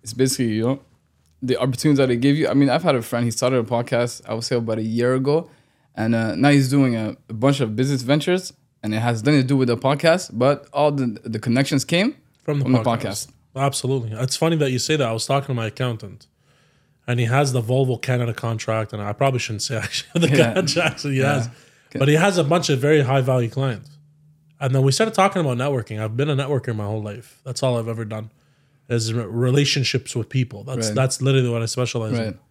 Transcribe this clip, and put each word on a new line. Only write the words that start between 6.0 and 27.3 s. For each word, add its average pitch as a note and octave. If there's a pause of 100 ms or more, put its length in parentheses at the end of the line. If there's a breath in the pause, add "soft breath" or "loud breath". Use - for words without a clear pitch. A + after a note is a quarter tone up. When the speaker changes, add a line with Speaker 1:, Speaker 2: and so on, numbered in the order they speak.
Speaker 1:
uh, A2+
now A#2
he's C#3
doing C3
a, A2 (120)
a A2
bunch C3+
of A2
business C3
ventures, D#3 (300)
and G#2+
it G#2+
has A#2
nothing C#3+
to B2+
do C#3
with C3
the A#2+
podcast, C#3
but C3
all D3
the, B2+
the A2
connections C3
came G3 (280)
Speaker 2:
From D3
the C#3
Speaker 1:
from B2+
the B2
Speaker 2:
podcast. A2+
Speaker 1:
podcast. - (240)
Speaker 2:
Absolutely. C3+
It's A#2
funny E3
that C#3+
you B2
say D#3
that. C#3
I A2+
was A2+
talking C#3
to C3+
my A2+
accountant, A2 (800)
and B2
he A#2+
has C3+
the B2
Volvo B2+
Canada A#2+
contract, A2
and G#2
I G#2
probably C3
shouldn't G#2+
say A#2
<laughs> G#2+
actually -
the C#3
Speaker 1:
Yeah. A#2
Speaker 2:
contracts E3
that C#3+
he C3+
Speaker 1:
Yeah. C#3
Speaker 2:
has, A#2+ (420 soft breath)
Speaker 1:
Okay. C3+
Speaker 2:
but C3+
he D3
has F#3
a E3+
bunch E3
of C#3
very D3
high C3+
value B2
clients. B2+ (680)
And C3
then C3+
we C3+
started A3
talking F#3+
about C3
networking. B2
I've G#2+
been C#3+
a C#3+
networker C3
my G#2
whole G#2+
life. G#2